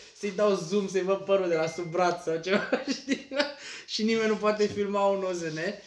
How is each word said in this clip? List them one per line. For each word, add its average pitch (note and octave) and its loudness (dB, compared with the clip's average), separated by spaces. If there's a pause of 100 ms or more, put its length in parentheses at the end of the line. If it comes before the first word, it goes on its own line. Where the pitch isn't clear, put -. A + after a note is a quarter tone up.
(180)
să-i G3+ -4
dau G#3 4
zoom, F#3+ 0
să-i F#3+ 0
văd F#3+ 2
părul F#3+ 2
de E3 4
la D#3+ 2
sub E3 -6
braț F3 2
sau D#3+ 0
ceva, F#3 0 (180)
<laughs> C4+ -4
știi? - -4 (600)
Și - -4
nimeni A3 2
nu G#3+ 2
poate G#3 2
filma G3+ 0
un F#3+ 2
O - 0
Z F3 -4
N. D#3 -4 (300)